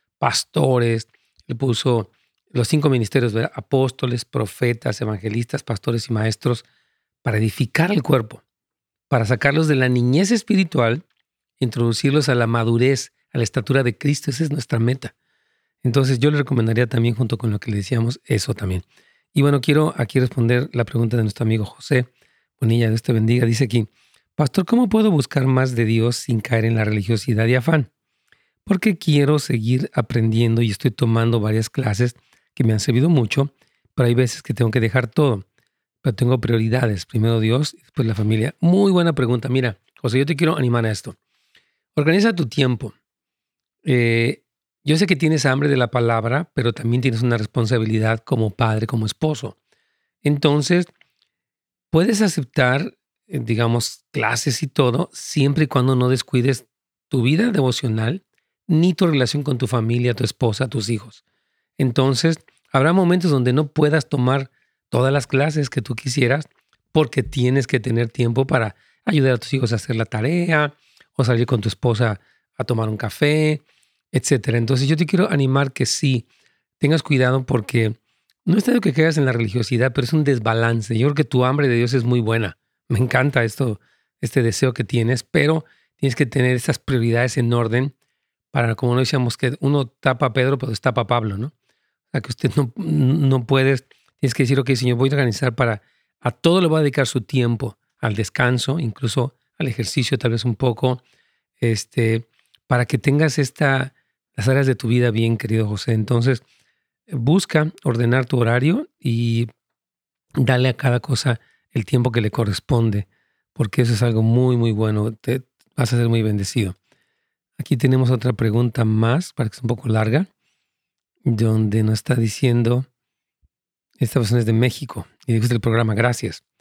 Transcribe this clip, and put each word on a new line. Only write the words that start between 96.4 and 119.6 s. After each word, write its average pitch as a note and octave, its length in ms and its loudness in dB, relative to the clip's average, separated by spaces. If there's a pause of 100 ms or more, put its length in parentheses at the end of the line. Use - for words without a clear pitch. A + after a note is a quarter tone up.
le F3 60 2
voy D#3 100 2
a D#3 40 2
dedicar C#3 260 0
su A#2+ 140 -4
tiempo, A#2 560 -2 (220)
al G#2+ 160 -2
descanso, B2 640 0
incluso B2 560 -4 (220)
al D3+ 100 -4
ejercicio B2 500 -4
tal A2+ 140 0
vez A#2 140 -2
un A#2 100 -2
poco, B2+ 480 -2 (560)
este, A2+ 680 -2 (380)
para B2 200 0
que - 120 -4
tengas C#3+ 400 0
esta, C3+ 560 -2 (420)
las G#2+ 120 -2
áreas C3+ 180 2
de C3 100 2
tu - 120 -8
vida A#2+ 240 2
bien, A2+ 260 0
querido A2 300 -2
José". G#2+ 260 -4
Entonces, A#2 480 0 (680)
busca D3+ 600 0 (120)
ordenar A#2+ 420 0
tu B2 140 -2
horario C3 480 0 (120)
y A#2 480 -2 (840)
dale B2+ 360 2
a A#2+ 80 -4
cada B2 220 0
cosa B2 400 -2 (320)
el A2 140 -2
tiempo B2 260 0
que A2+ 100 0
le G#2+ 100 -2
corresponde, G#2+ 760 -2 (460)
porque A#2 300 0
eso A#2 100 2
es G2+ 80 0
algo A2+ 220 2
muy, B2 340 2
muy A#2 140 0
bueno. G#2+ 420 -2
Te B2 300 -6 (320)
vas A#2+ 180 -2
a A#2+ 40 2
ser A#2 120 2
muy A2+ 140 2
bendecido. G2+ 520 -2 (840)
Aquí - 180 -2
tenemos C3 320 2
otra B2 240 0
pregunta A2+ 520 0
más, A2+ 480 0
para A2+ 160 -4
que - 60 -20
sea - 80 -20